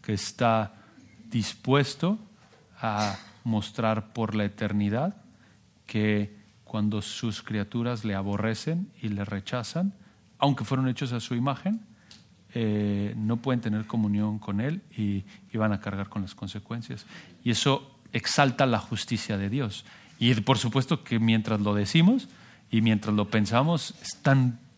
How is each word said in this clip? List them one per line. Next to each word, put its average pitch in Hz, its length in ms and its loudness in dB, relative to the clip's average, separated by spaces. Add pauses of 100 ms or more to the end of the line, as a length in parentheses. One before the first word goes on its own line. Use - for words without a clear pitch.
que 110 100 -2
está 110 600 0 (580)
dispuesto 139 880 0 (600)
a 104 380 0 (260)
mostrar 110 720 -2
por 107 220 -2
la 104 100 0
eternidad 104 720 0 (720)
que 104 520 0 (260)
cuando 107 380 -2
sus - 400 -6
criaturas 113 640 -4
le 101 100 -2
aborrecen 110 760 -2 (100)
y 110 80 -4
le 101 160 -2
rechazan, 110 680 -4 (440)
aunque 139 260 0
fueron 131 240 0
hechos 123 260 -2
a 117 60 -4
su 120 160 -4
imagen, 139 460 -2 (720)
eh, 104 640 0
no 110 200 0
pueden 123 240 -2
tener 107 240 -2
comunión 107 540 0
con 101 220 -4
él 160 200 -4 (140)
y, 101 280 -2 (280)
y 113 60 -6
van 107 160 2
a 95 80 -4
cargar 98 280 -6
con 104 120 -6
las 92 140 -10
consecuencias. 113 680 -10 (380)
Y 123 80 2
eso - 480 0 (140)
exalta 135 520 2
la 117 140 2
justicia - 580 -4
de 98 120 -2
Dios. 120 340 -4 (360)
Y 117 160 4
por 110 220 2
supuesto 127 460 0
que 117 160 0
mientras 113 400 2
lo 104 140 2
decimos 165 540 4 (420)
y 113 120 4
mientras 110 340 2
lo 104 140 2
pensamos, 123 720 2
es - 200 -10
tan 131 380 4 (180)